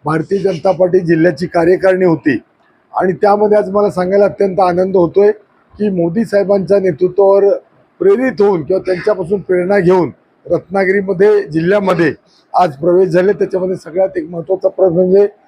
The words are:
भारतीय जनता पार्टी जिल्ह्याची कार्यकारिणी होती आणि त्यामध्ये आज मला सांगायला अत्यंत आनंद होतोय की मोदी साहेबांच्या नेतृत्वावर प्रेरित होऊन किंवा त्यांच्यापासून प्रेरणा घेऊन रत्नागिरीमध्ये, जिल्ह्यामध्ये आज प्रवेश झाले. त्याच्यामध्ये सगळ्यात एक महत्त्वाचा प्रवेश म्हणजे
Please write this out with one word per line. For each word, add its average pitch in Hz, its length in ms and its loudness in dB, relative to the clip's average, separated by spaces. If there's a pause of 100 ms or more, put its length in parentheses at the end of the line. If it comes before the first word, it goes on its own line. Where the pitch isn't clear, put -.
भारतीय 160 360 -2
जनता 185 320 -2
पार्टी 180 300 2
जिल्ह्याची 170 460 0
कार्यकारिणी 185 560 2
होती 156 340 0 (540)
आणि 185 200 -2
त्यामध्ये 208 460 2
आज 190 120 -2
मला 208 200 0
सांगायला 185 340 0
अत्यंत 196 360 -2
आनंद 185 360 0
होतोय 190 360 2 (420)
की 208 180 -4
मोदी 175 320 -2
साहेबांच्या 196 560 0
नेतृत्वावर 190 680 2 (520)
प्रेरित 202 420 0
होऊन 196 200 2
किंवा 185 240 -4
त्यांच्यापासून 185 540 -2
प्रेरणा 185 380 -2
घेऊन 175 320 0 (360)
रत्नागिरीमध्ये, 196 1000 0
जिल्ह्यामध्ये 170 680 0 (420)
आज 160 220 0
प्रवेश 180 320 2
झाले. 180 240 0
त्याच्यामध्ये 185 440 -4
सगळ्यात 190 400 -4
एक 165 140 -8
महत्त्वाचा 180 380 -4
प्रवेश 180 260 0
म्हणजे 185 320 2 (220)